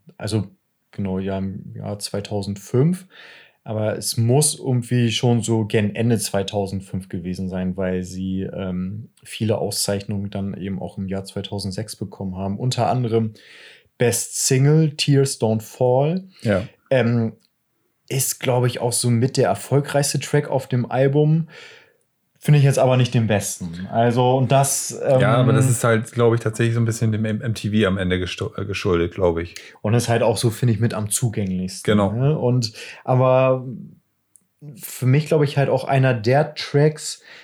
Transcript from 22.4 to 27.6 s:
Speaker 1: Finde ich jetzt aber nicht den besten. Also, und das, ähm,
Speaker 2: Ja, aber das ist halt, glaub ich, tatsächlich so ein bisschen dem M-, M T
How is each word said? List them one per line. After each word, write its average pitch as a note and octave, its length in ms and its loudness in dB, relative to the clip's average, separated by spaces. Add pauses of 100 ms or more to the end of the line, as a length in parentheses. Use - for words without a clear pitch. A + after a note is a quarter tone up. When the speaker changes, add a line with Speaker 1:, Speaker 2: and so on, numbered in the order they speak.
Speaker 1:
Finde D3+ 160 6
ich C3+ 60 6
jetzt C3+ 140 4
aber B2+ 180 4
nicht B2 160 2
den A2+ 140 2
besten. F#2+ 680 -2
Also, B2 460 4
und B2 120 0
das, C3+ 560 0
ähm, C3 140 4
Speaker 2:
Ja, A2+ 140 2
aber B2+ 180 4
das C3+ 160 4
ist A#2+ 160 0
halt, A2+ 260 2
glaub A#2+ 220 2
ich, A#2 80 0
tatsächlich A#2 340 0
so A#2 60 0
ein A2+ 60 2
bisschen A2+ 260 0
dem G#2+ 140 -2
M-, G#2+ 160 -4
M A2+ 100 -2
T G#2+ 160 -6 (140)